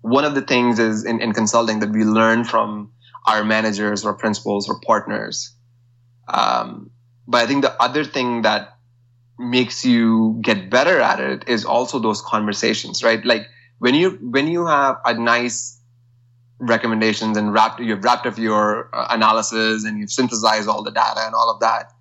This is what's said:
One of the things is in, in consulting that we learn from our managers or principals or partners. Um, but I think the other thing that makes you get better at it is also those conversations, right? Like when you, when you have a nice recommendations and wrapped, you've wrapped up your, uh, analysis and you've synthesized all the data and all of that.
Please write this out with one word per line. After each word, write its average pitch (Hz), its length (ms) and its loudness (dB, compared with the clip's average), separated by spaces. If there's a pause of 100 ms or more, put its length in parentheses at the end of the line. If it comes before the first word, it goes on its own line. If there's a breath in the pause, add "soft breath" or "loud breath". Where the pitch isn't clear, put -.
One 131 240 2
of 143 100 0
the 139 60 0
things 123 380 2
is 110 260 0
in, 113 160 -2
in 110 120 -2
consulting 110 460 0
that 104 120 -2
we 110 120 0
learn 113 400 2
from 107 480 -4 (360 loud breath)
our 107 180 2
managers 107 600 0
or 104 80 0
principals 101 560 -2
or - 120 -6
partners. - 720 -2 (760)
Um, - 640 -2 (360)
but 120 160 4
I 113 40 0
think 139 160 2
the - 180 0
other 131 220 0
thing 123 400 -2
that 101 340 0 (600)
makes 123 480 -2
you 113 560 4
get 101 280 -2
better 147 300 4
at 101 200 2
it 131 280 -4
is 113 160 -2
also 123 360 -2
those 110 220 -2
conversations, 107 840 -4
right? 113 220 2
Like 113 220 0 (320 soft breath)
when 127 160 2
you, 185 160 4 (100)
when 135 260 0
you 170 180 0
have 139 400 2
a 120 80 2
nice 117 680 -2 (800)
recommendations 110 760 0
and 104 160 0
wrapped, 110 260 2
you've 107 240 -4
wrapped 120 220 2
up 110 120 -4
your, 107 560 0
uh, 123 160 -4
analysis 110 760 0
and 107 120 -6
you've 104 140 -8
synthesized 110 560 0
all 107 160 -4
the 107 80 -8
data 113 340 -2
and 110 80 -8
all 113 160 2
of 117 120 -4
that. 113 400 -2